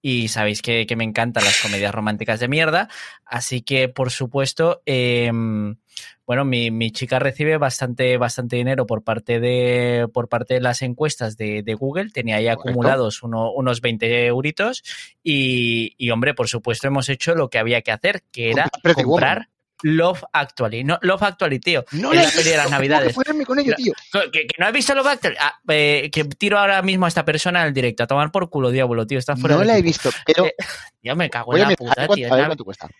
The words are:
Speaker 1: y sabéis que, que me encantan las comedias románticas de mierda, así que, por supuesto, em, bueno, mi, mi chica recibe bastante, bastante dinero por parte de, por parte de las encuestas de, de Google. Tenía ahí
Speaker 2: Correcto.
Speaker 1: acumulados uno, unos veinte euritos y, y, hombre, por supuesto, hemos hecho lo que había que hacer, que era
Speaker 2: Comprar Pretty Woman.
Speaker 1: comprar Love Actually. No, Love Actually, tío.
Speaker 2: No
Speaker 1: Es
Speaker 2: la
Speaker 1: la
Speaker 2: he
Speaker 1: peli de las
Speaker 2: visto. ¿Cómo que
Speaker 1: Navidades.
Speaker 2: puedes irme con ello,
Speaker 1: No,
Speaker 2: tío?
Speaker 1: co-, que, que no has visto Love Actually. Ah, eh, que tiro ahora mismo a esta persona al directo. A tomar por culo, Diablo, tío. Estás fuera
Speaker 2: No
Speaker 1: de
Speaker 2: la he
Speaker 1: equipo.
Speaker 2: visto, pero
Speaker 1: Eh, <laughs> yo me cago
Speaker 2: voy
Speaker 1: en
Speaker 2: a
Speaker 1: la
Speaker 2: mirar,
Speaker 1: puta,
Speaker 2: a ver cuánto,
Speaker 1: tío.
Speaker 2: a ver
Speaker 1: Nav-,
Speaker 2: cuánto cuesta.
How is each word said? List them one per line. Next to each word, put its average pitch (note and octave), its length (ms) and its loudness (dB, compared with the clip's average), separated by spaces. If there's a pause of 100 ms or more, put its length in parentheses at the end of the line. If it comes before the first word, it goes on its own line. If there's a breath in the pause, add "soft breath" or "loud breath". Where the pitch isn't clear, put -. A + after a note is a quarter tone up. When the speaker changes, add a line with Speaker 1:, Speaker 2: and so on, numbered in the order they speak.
Speaker 1:
y B2 260 0
sabéis G#2 320 -2
que, A#2 260 0
que A2+ 100 -2
me A2+ 80 -2
encantan A2+ 400 0
las G2+ 180 2
comedias G2+ 320 -2
románticas G#2+ 460 -2
de B2 80 0
mierda, D#3+ 400 0 (360 loud breath)
así A#2+ 380 -6
que, C3 260 0
por B2+ 220 -2
supuesto, C#3 760 -2
em, A#2 920 0 (500 loud breath)
bueno, C3 180 0
mi, A#2 280 0
mi A2+ 180 -2
chica B2+ 300 -2
recibe D3+ 380 0
bastante, B2+ 580 0
bastante A#2+ 400 -2
dinero B2+ 320 0
por A2 160 -4
parte A#2 340 -2
de, B2 760 2
por A#2+ 160 -4
parte A#2+ 260 -2
de B2+ 60 2
las B2 220 -2
encuestas B2 540 -4
de, G#2+ 260 -4
de A2 120 -4
Google. D#3 360 -4
Tenía A#2 260 -2
ahí A2 100 2
Speaker 2:
Correcto. A#2 240 -2
Speaker 1:
acumulados B2 520 0
uno, A2+ 300 -4
unos B2+ 280 -2
veinte A#2+ 460 0
euritos D3+ 560 -2 (400 loud breath)
y, B2 760 0
y, A#2+ 140 -2
hombre, B2+ 240 0
por A2+ 140 -2
supuesto, A#2 400 -4
hemos C#3 200 -2
hecho E3 280 -2
lo C#3 140 -2
que A#2 80 0
había A#2 240 2
que A2+ 100 -4
hacer, F#3 300 -2 (100)
que A#2 180 -2
era C3+ 140 2
Speaker 2:
Comprar - 180 -6
Pretty D3+ 220 4
Woman. D3 160 2
Speaker 1:
comprar F3+ 280 0 (360)
Love E3 380 2 (100)
Actually. B2+ 520 -2
No, E3 180 0
Love F#3+ 220 2
Actually, E3+ 340 -2
tío. D#3 320 0
Speaker 2:
No F3 220 -2
Speaker 1:
Es - 40 6
Speaker 2:
la F4 60 8
Speaker 1:
la - 60 6
Speaker 2:
he - 40 0
Speaker 1:
peli E3 180 2
de D#3 60 4
las - 0 -
Speaker 2:
visto. D3 60 4
¿Cómo - 20 2
que C#3+ 60 0
Speaker 1:
Navidades. C#3 440 2
Speaker 2:
puedes C4 180 -2
irme D4+ 120 -2
con C4 140 0
ello, C#4 140 2
Speaker 1:
No, - 40 2
Speaker 2:
tío? B3 160 -2 (200)
Speaker 1:
co-, F#3+ 180 0
que, D#3 160 0
que - 120 -6
no F3+ 80 2
has A3+ 60 2
visto C4+ 220 2
Love C4+ 140 2
Actually. A#3+ 320 0
Ah, D3 140 2 (140)
eh, D3 440 4
que D#3 120 0
tiro G3+ 320 0
ahora G3 260 4
mismo F#3 220 2
a E3+ 40 2
esta E3 160 0
persona F3 380 0
al D3 120 0
directo. A#2+ 300 0
A - 20 -2
tomar D3 240 0
por F3+ 180 -2
culo, C3 220 0
Diablo, A#2+ 380 2
tío. C3+ 100 -2
Estás B2+ 220 -2
fuera C#3+ 160 4
Speaker 2:
No F3 60 4
Speaker 1:
de G#3+ 40 4
Speaker 2:
la A3+ 80 4
he G#3+ 60 6
Speaker 1:
equipo. E3+ 80 2
Speaker 2:
visto, C#3 220 0 (140)
pero F3 220 4
Speaker 1:
Eh, - 100 -2
<laughs> - 460 -14
yo C3 140 -2
me E3+ 120 0
cago A#2 220 -6
Speaker 2:
voy D#3+ 100 6
Speaker 1:
en G#3+ 60 6
Speaker 2:
a - 20 4
Speaker 1:
la - 20 -
Speaker 2:
mirar, F3+ 80 2
Speaker 1:
puta, A#2+ 140 -2
Speaker 2:
a - 40 4
ver C3+ 100 0
cuánto, G3+ 80 4
Speaker 1:
tío. B2+ 180 -2
Speaker 2:
a C3 40 6
ver C3+ 80 4
Speaker 1:
Nav-, D#3 40 0
Speaker 2:
cuánto C#3+ 160 -6
cuesta. F#2 240 -14 (120)